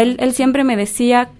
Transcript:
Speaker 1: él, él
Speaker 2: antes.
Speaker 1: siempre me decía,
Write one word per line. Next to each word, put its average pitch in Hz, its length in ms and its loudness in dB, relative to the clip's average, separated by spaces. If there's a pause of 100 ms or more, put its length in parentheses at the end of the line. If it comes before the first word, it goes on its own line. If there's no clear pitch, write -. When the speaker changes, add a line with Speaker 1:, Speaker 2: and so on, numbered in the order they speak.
Speaker 1:
él, 240 80 2
él 254 100 -4
Speaker 2:
antes. 254 160 -2
Speaker 1:
siempre 269 280 0
me 247 120 0
decía, 240 640 0